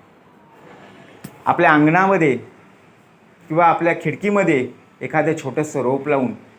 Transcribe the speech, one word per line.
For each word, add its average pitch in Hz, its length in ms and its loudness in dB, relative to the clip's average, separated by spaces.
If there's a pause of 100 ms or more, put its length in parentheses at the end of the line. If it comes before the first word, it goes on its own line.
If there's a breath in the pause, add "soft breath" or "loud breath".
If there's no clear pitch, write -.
(1500)
आपल्या 165 260 2
अंगणामध्ये 160 640 4 (1120)
किंवा 165 180 2
आपल्या 165 260 2
खिडकीमध्ये 160 800 -2 (280)
एखादं 151 320 -2 (100)
छोटंसं 139 380 -6
रोप 135 280 -2
लावून 131 240 -2 (260)